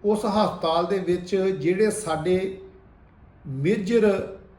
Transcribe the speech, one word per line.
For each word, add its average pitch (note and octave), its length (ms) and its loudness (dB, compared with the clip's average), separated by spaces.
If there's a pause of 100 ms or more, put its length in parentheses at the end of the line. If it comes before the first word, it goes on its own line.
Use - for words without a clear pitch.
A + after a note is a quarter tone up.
ਉਸ G#3 200 2
ਹਸਪਤਾਲ F3 600 0
ਦੇ F#3+ 140 0
ਵਿੱਚ F3+ 360 -2
ਜਿਹੜੇ F#3+ 560 2
ਸਾਡੇ F3+ 720 -2 (840)
ਮੇਜਰ G3 880 0 (220)